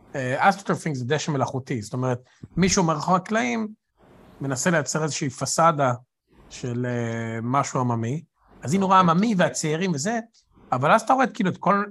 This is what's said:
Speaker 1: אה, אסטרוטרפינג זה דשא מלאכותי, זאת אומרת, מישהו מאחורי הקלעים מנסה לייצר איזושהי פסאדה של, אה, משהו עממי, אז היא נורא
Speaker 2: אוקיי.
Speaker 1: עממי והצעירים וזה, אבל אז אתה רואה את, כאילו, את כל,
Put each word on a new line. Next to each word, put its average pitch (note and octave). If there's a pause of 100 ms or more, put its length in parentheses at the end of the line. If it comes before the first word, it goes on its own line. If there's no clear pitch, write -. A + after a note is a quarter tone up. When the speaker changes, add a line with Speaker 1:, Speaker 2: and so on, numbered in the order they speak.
(140)
Speaker 1:
אה, C#3
אסטרוטרפינג E3+
זה B2
דשא D3
מלאכותי, C3
זאת -
אומרת, B2+ (380)
מישהו F#3
מאחורי D#3+
הקלעים A3 (720)
מנסה C3+
לייצר D#3
איזושהי D3+
פסאדה C#3+ (580)
של, B2
אה, A#2
משהו C3+
עממי, A#2+ (400)
אז B2
היא G3
נורא F#3+
Speaker 2:
אוקיי. E3+
Speaker 1:
עממי G3+
והצעירים E3
וזה, F#3 (540)
אבל C3+
אז A3
אתה -
רואה C4
את, G#3+
כאילו, F#3
את -
כל, G3+